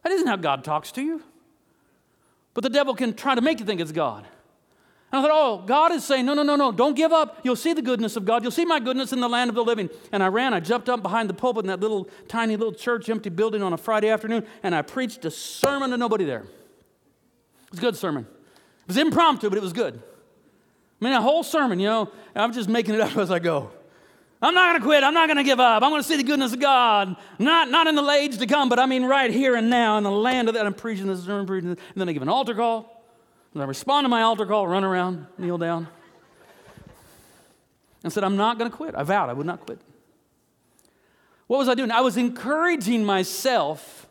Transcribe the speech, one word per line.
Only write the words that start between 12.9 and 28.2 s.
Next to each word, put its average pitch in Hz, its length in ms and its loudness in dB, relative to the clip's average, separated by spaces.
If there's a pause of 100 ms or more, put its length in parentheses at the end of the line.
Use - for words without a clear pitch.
empty 214 220 -6
building 208 320 -2
on 180 100 -2
a 160 40 -4
Friday 214 320 0
afternoon, 220 360 -2 (160)
and 175 140 -2
I 147 80 0
preached 247 420 -8
a 160 60 -4
sermon 269 580 -2
to 247 80 -4
nobody 220 280 -2
there. 117 180 -6
It - 1300 -20
was 180 80 -16
a - 20 -6
good 226 160 -2
sermon. 147 300 -6 (540)
It - 60 -20
was 180 100 -2
impromptu, 294 520 2
but 196 80 0
it 214 60 -2
was 180 100 -8
good. 147 300 -6 (1000)
I 214 40 -4
mean, 262 80 0
a 233 80 2
whole 294 220 2
sermon, 254 360 0
you 196 80 0
know, 220 240 -2 (240)
I'm 220 160 0
just 226 160 -4
making 220 260 0
it 220 60 0
up - 180 0
<laughs> - 0 -
as 190 140 0
I 175 80 0
go. 160 320 -2 (680)
"I'm 302 120 2
not 359 200 6
gonna 254 120 0
quit. 294 160 6
I'm 285 120 4
not 330 160 4
gonna 285 160 2
give 262 140 2
up. 233 220 6
I'm 285 100 4
gonna 302 120 0
see 320 140 0
the 277 60 0
goodness 269 280 0
of 254 80 -6
God. 226 560 4 (240)
Not, 302 300 4
not 320 180 4
in 311 80 2
the 285 140 2
age 285 280 2